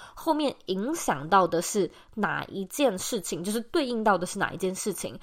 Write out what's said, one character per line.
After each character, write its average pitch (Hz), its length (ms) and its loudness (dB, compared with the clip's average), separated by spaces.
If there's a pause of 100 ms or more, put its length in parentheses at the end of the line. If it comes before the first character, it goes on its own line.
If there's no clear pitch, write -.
(140)
后 - 180 0
面 294 320 0
影 202 300 -2
响 156 340 -2
到 190 180 8
的 170 140 2
是 180 300 0 (240)
哪 156 300 -2
一 196 200 -8
件 233 320 2
事 202 240 -4
情， 170 240 -6
就 208 80 0
是 233 80 -2
对 294 240 0
应 240 180 -2
到 208 140 6
的 175 100 -2
是 196 120 -8
哪 180 120 0
一 143 60 -8
件 185 180 -2
事 190 200 -4
情， - 280 -10